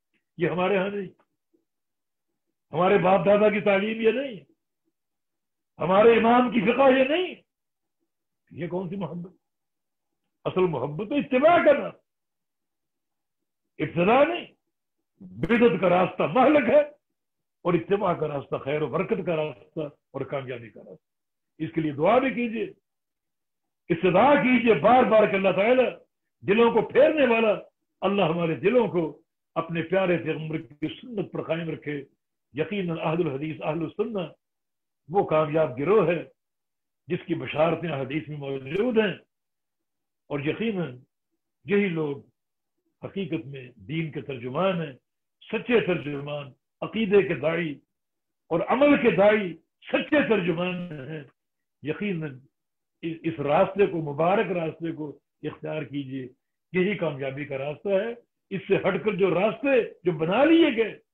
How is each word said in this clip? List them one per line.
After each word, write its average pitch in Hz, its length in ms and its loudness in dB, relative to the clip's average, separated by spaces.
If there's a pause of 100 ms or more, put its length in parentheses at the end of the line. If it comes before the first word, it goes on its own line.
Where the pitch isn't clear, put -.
(400)
ये 165 80 0
हमारे 180 280 0
यहाँ 190 140 0
नहीं, 202 200 -8 (1600)
हमारे 185 240 4
बाप 180 280 4
दादा 208 240 6
की 208 120 -2
तालीम 208 400 0
ये 220 100 2
नहीं, 240 300 -6 (1400)
हमारे 208 380 6
इमाम 233 340 4
की 226 100 0
फिक़ह 240 260 4
ये 262 180 6
नहीं। 320 320 -2 (1160)
ये 165 140 -10
कौन 175 220 -8
सी 190 60 -10
मोहब्बत? 175 420 -12 (1080)
असल 180 160 -2
मोहब्बत 151 480 -4
तो 285 60 -4
इत्तिबा 294 500 2
करना, 247 280 2 (1900)
इब्तिदा 175 440 2
नहीं। 339 240 -4 (760)
बिदअत 202 580 2
का 185 60 2
रास्ता 175 400 0
महलक 254 420 4
है 294 260 2 (680)
और 175 100 0
इत्तिबा 185 380 0
का 151 140 -4
रास्ता 143 300 -6
खैर 151 260 -4
और 135 60 -4
बरकत 185 360 -4
का 170 100 -2
रास्ता 151 600 -8 (160)
और 135 100 -8
कामयाबी 123 460 -10
का - 120 -20
रास्ता। - 260 -20 (520)
इसके 160 220 -6
लिए 151 120 -4
दुआ 180 260 4
भी 269 120 -2
कीजिए, 220 420 -6 (1160)
इस्तदा 185 540 4
कीजिए 240 300 4
बार 220 320 6
बार 214 220 6
कि 196 100 -2
अल्लाह 190 140 0
ताला 233 320 2 (600)
दिलों 226 300 4
को 226 80 4
फेरने 294 460 4
वाला, 226 240 2 (520)
अल्लाह 190 260 2
हमारे 165 260 -2
दिलों 208 320 2
को 156 360 -4 (320)
अपने 165 260 -4
प्यारे 180 360 0
पैगंबर 156 400 -6
की - 300 -10
सुन्नत 220 460 -10
पर 156 100 -6
कायम 165 260 -6
रखे। 147 380 -10 (480)
यकीनन 165 420 -4
अहलुल 156 360 -2
हदीस, 147 280 -8
अहलुस 160 300 -4
सुन्ना 202 420 -6 (800)
वो 190 120 2
कामयाब 156 520 0
गिरोह 165 360 2
है 156 200 -4 (760)
जिसकी 170 260 -4
बशारतें 156 540 -2
हदीस 143 400 -6
में 151 80 -12
मौजूद 139 640 -4
हैं, 196 200 -2 (1120)
और 143 200 -4
यकीनन 170 540 -6 (640)
यही 202 220 2
लोग 151 360 -6 (800)
हकीकत 160 420 -8
में 131 340 -18
दीन 151 320 -8
के 147 100 -10
तर्जुमान 139 600 -4
हैं, 143 140 -10 (460)
सच्चे 220 400 -2
तर्जुमान, 143 720 -6 (300)
अकीदे 202 400 2
के 170 120 -2
दाई 156 460 -4 (720)
और 165 100 0
अमल 269 360 4
के 233 140 4
दाई 196 420 4 (280)
सच्चे - 480 0
तर्जुमान 180 460 0 (160)
हैं। 147 380 -14 (540)
यकीनन 156 580 -6 (640)
इ-, 160 220 -8
इस 160 140 -6
रास्ते 180 480 2
को, 175 100 -4
मुबारक 160 540 0
रास्ते 165 400 -6
को 147 280 -12 (240)
इख्तियार 156 400 -8
कीजिए, 131 460 -10 (460)
यही 185 200 0
कामयाबी 139 500 -6
का 139 100 -10
रास्ता 190 500 -2
है। 233 120 -8 (340)
इससे 190 240 -2
हटकर 190 400 0
जो 185 140 2
रास्ते 220 760 0
जो 175 60 0
बना 170 320 0
लिए 330 280 6
गए, 208 280 -4 (140)